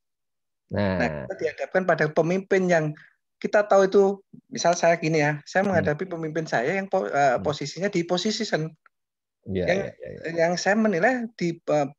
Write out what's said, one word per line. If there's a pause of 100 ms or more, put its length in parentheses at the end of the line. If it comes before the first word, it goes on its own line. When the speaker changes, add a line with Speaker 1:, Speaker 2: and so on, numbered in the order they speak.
(720)
Speaker 1:
Nah.
Speaker 2:
Nah, (180)
kita
dihadapkan
pada
pemimpin
yang (520)
kita
tahu
itu, (440)
misal
saya
gini
ya,
saya
Speaker 1:
Hmm.
Speaker 2:
menghadapi
pemimpin
saya
yang
po-,
eh,
Speaker 1:
Hmm.
Speaker 2:
posisinya
di
position. (720)
Speaker 1:
Iya,
Speaker 2:
Yang,
Speaker 1:
iya,
iya, (120)
iya.
Speaker 2:
yang
saya
menilai
di,
eh, (120)